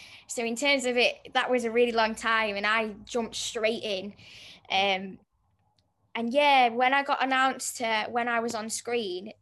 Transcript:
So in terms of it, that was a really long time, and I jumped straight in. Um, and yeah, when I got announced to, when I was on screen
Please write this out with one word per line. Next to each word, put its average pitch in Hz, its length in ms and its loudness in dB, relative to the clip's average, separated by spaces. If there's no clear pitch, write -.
So 233 160 -4
in 233 120 -2
terms 277 300 2
of 247 120 0
it, 226 180 2
that 254 160 2
was 247 140 2
a 226 80 -2
really 240 200 4
long 226 220 2
time, 220 420 0
and 202 100 -2
I 220 240 2
jumped 226 300 -4
straight 220 480 -2
in. 202 300 -6
Um, 190 480 0
and 233 180 -4
yeah, 277 380 6
when 254 240 2
I 277 100 2
got 285 200 0
announced 262 540 0
to, 220 320 -2
when 233 180 -2
I 233 120 0
was 233 140 -4
on 220 160 -6
screen 208 720 -6